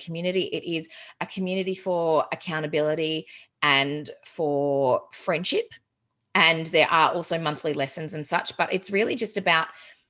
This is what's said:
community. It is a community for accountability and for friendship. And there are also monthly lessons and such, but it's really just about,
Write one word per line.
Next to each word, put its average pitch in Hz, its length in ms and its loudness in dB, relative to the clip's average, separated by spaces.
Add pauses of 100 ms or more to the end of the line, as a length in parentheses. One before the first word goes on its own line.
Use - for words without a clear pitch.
community. 175 400 -4
It - 200 -6
is 165 260 -6 (320)
a 185 40 -6
community 190 500 -4
for 170 580 2
accountability 156 920 -2 (340)
and 143 480 4 (160)
for 143 800 2 (100)
friendship. 185 580 -2 (640)
And 160 320 4
there 160 240 4
are 156 200 4
also 170 280 -2
monthly 151 340 -2
lessons 147 400 -4
and 151 120 -8
such, - 320 -4
but 170 160 -2
it's 185 180 -4
really 208 240 0
just 214 220 -4
about, 170 300 2 (420)